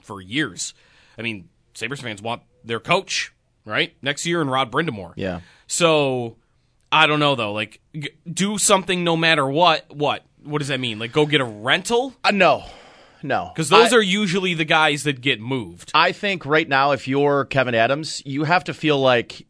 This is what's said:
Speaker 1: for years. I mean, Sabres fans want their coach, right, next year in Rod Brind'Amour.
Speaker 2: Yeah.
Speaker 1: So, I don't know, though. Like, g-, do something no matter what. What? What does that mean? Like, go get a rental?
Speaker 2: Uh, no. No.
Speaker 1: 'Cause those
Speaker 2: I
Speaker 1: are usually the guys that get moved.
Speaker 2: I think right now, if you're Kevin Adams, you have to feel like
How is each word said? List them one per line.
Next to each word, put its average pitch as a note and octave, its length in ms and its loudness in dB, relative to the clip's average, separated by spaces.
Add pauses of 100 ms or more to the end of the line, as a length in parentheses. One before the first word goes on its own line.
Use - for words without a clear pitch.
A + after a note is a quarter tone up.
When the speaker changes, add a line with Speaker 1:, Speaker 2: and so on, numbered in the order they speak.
Speaker 1:
for G2+ 180 -14
years. G#2+ 540 -6 (440)
I A2 40 -10
mean, G#2+ 260 -8 (260)
Sabres C3 280 -10
fans G#2+ 180 -10
want A2+ 220 -8 (220)
their A2+ 160 -6
coach, - 520 -2 (320)
right, C3+ 380 -4
next C#3+ 240 -6
year E3+ 160 0
in C#3 80 -2
Rod C3 200 -2
Brind'Amour. A2 460 -6
Speaker 2:
Yeah. F#2 240 -6 (280)
Speaker 1:
So, C3+ 680 0 (560)
I D#3 140 6
don't D3+ 140 2
know, C#3+ 140 4
though. A2 200 -4
Like, G#2+ 260 -6 (180)
g-, D3 120 -8 (200)
do G3 280 -2
something F#3 460 2
no E3+ 120 2
matter D#3+ 320 2
what. D#3+ 420 2
What? C#3 340 -4 (180)
What D3 160 -6
does C#3+ 100 -4
that C3+ 120 -2
mean? A#2 180 -6
Like, A#2 140 -8
go D3+ 120 4
get D3 160 2
a C3+ 40 0
rental? D#3+ 800 -2
Speaker 2:
Uh, G3 80 4
no. E3+ 340 4 (580)
No. A2 340 -4
Speaker 1:
'Cause D#3 140 -4
those A#3 220 6
Speaker 2:
I B3 40 6
Speaker 1:
are A3+ 60 6
usually F#3 520 0
the D#3+ 120 -2
guys D#3 380 2
that C#3 180 -2
get B2+ 180 0
moved. A2 540 -8
Speaker 2:
I E3 180 4
think F#3+ 340 -4
right D3+ 220 2
now, C#3 240 2
if B2+ 160 -4
you're C#3 380 2
Kevin B2+ 280 0
Adams, C3+ 500 0
you C#3 200 -4
have F3 200 2
to D3+ 100 -8
feel D3 260 0
like B2 500 2